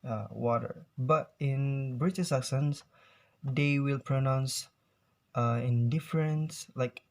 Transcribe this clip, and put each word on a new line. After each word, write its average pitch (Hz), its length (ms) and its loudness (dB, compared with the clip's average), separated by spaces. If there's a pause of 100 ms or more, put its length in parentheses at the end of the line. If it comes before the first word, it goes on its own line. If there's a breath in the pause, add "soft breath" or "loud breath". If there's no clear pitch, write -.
uh, 110 240 -4
water. 117 560 -2 (120)
But 135 420 0
in 135 580 -2
British 175 340 0
accents, 139 520 0 (600 soft breath)
they 143 340 2
will 139 200 0
pronounce, 135 680 0 (680)
uh, 120 280 2
in 120 280 4
different, 156 840 -2
like 127 360 -4